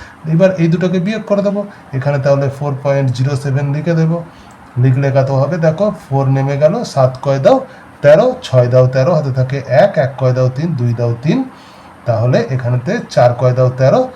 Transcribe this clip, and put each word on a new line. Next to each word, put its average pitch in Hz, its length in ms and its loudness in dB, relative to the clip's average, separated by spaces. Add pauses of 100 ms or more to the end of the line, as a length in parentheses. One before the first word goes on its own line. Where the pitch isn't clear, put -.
(340)
এবার 185 160 4 (120)
এই 170 100 2
দুটোকে 180 340 0
বিয়োগ 214 240 -4
করে 202 160 0
দেবো, 202 140 -2 (360)
এখানে 143 280 -2
তাহলে 139 220 2 (120)
ফোর 147 140 -4 (120)
পয়েন্ট 139 320 0
জিরো 135 180 -2 (100)
সেভেন 139 300 -2
লিখে 160 260 -2
দেবো। 160 160 0 (640)
লিখলে 135 340 2
কত 131 140 -2 (120)
হবে 147 140 -2 (100)
দেখো, 160 200 0 (180)
ফোর 135 200 -2 (120)
নেমে 135 260 -2
গেল, 160 120 2 (180)
সাত 131 200 2 (120)
কয় 139 200 0
দাও 247 120 6 (460)
তেরো, 202 240 6 (200)
ছয় 123 260 4
দাও 127 220 6
তেরো, 131 240 2
হাতে 139 200 -4
থাকে 127 180 -2 (260)
এক, - 100 2 (120)
এক 127 160 -4
কয় 127 160 2
দাও 127 200 2
তিন, 160 120 -2 (120)
দুই 120 180 0
দাও 120 140 -2 (120)
তিন, 196 140 2 (720)
তাহলে 120 300 2 (160)
এখানেতে 123 380 -4 (220)
চার 123 160 4 (100)
কয় 123 180 2
দাও 127 120 2 (100)
তেরো, 196 200 4 (160)